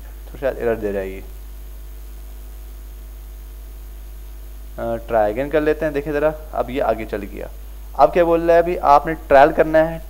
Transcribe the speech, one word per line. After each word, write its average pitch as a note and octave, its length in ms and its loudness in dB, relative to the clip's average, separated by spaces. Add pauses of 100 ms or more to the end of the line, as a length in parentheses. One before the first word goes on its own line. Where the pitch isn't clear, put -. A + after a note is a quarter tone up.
(280)
थोड़ा - 120 -14
शायद C3 180 -2
error A#2 180 0
दे G#2+ 160 -2
रहा G2 100 -2
है। F#2+ 100 -6
ये, - 80 -10 (3500)
अ, A#2 160 -2 (120)
try G#2+ 260 4
again C3+ 160 -2
कर D#3 120 4
लेते D3+ 240 2
हैं। D3+ 80 -2
देखिए D3 200 -2
ज़रा, D3+ 200 4 (200)
अब A#2+ 160 -2
ये B2+ 100 -4
आगे A2 260 0
चल G#2+ 180 -4
गया। G2 260 -10 (500)
अब D3 120 8
क्या F3 120 4
बोल E3 180 4
रहा E3+ 160 6
है, E3+ 60 6
अभी F3 140 -2
आपने C#3+ 360 4
trial D3 380 6
करना D#3+ 280 4
है, E3 300 2